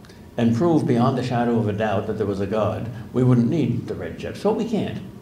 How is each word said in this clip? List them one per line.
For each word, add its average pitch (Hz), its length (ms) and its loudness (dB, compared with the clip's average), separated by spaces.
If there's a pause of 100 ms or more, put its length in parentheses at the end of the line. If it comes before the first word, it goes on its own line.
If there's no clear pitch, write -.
(380)
and 117 160 4
prove 156 320 2
beyond 123 320 2
a 123 40 -2
shadow 120 360 0
of 104 80 0
a 104 60 0
doubt 104 340 -2
that 110 80 -4
there 101 120 -2
was 98 140 -2
a 98 60 -2
God, 107 420 -2 (240)
we 127 120 2
wouldn't 127 240 4
need 120 400 0
the 104 60 -4
red 90 240 -8
chips, - 240 -10
but 196 120 2
we 233 140 -4
can't. 107 340 -4 (200)